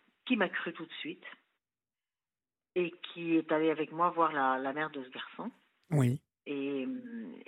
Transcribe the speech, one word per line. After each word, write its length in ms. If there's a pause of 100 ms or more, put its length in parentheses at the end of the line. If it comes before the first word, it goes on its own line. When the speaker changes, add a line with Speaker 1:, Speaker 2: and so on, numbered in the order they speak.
(240)
Speaker 1:
qui 120
m'a 120
cru 240
tout 140
de 140
suite 240 (1500)
et 180 (200)
qui 240
est 160
allée 180
avec 220
moi 180
voir 220
la, 260
la 140
mère 180
de 120
ce 80
garçon. 400 (400)
Speaker 2:
Oui. 300 (260)
Speaker 1:
Et, 420 (600)